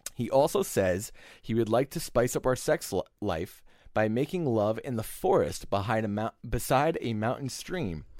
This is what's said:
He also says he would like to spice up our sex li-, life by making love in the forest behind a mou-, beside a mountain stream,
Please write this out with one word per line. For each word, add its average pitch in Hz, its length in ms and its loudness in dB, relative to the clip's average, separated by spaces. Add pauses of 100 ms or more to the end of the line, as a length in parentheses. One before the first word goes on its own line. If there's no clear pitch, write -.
(160)
He 120 140 -2
also 151 340 4
says 95 480 0 (300)
he - 120 -4
would 113 160 2
like 120 220 2
to 170 80 -6
spice - 360 0
up 143 100 -2
our 127 100 2
sex - 380 -2
li-, 90 80 0 (200)
life 92 400 -4 (320)
by 110 140 2
making 151 380 0
love 110 380 2
in 127 120 -6
the 113 80 -4
forest - 680 0
behind 110 360 0
a 104 40 -2
mou-, 107 200 -2 (180)
beside 139 540 2
a 117 120 -2
mountain 117 360 -2
stream, 113 560 -6 (140)